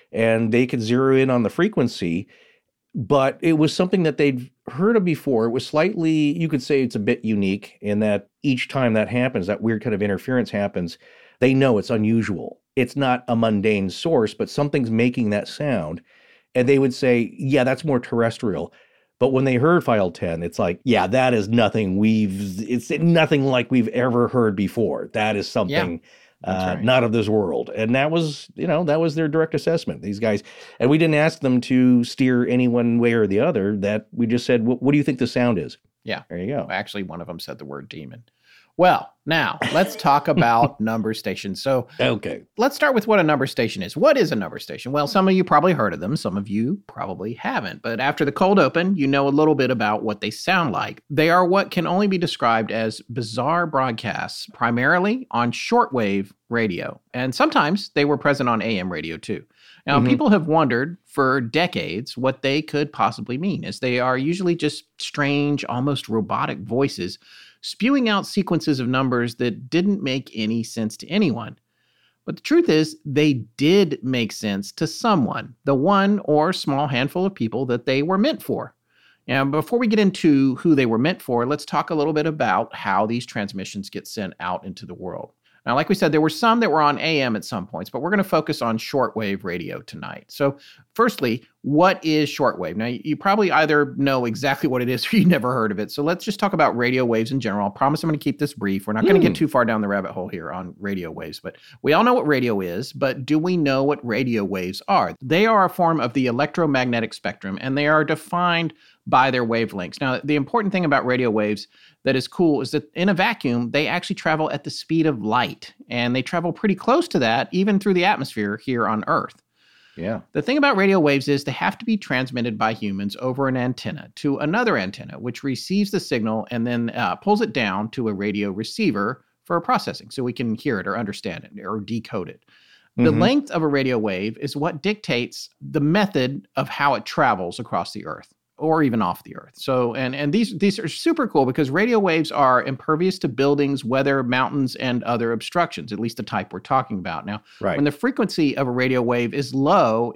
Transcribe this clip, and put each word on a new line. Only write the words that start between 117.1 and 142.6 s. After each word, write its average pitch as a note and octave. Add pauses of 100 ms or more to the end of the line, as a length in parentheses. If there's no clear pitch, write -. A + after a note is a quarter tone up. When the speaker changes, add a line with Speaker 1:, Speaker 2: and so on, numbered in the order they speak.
Speaker 2:
that, A#2
even G3
through G3
the F3
atmosphere G#2+
here A#2
on G#2+
Earth. - (540)
Speaker 1:
Yeah. G2 (120)
Speaker 2:
The -
thing B3
about C#4+
radio F#3+
waves C#3
is C#3
they C#3
have F3
to -
be A3+
transmitted B2
by A2
humans G2+
over C3
an C3
antenna B2+
to C#3
another F#3+
antenna, -
which B2
receives F#3+
the F#3+
signal A2
and A#2
then, A#2+
uh, F2+
pulls G#3
it A2+
down G#2+
to A#2
a G#2
radio G2+
receiver A2 (200)
for E3+
processing, -
so -
we B2
can A#2+
hear A#2
it F2+
or G2
understand G2+
it -
or G#2+
decode G#2
it. - (520)
The -
Speaker 1:
Mm-hmm. D3+
Speaker 2:
length C4+
of E3+
a D#3+
radio C3+
wave G#2+
is C#3
what D#3
dictates F3+ (100)
the C#3+
method D3 (100)
of C3
how C#3+
it A2+
travels G2
across G2
the G2+
Earth - (260)
or D#3+
even A#2
off F2+
the -
Earth. -
So, B2
and, C3
and D3
these, G#3+
these G3
are -
super D#4+
cool C3+
because B2+
radio A3
waves E3
are B2+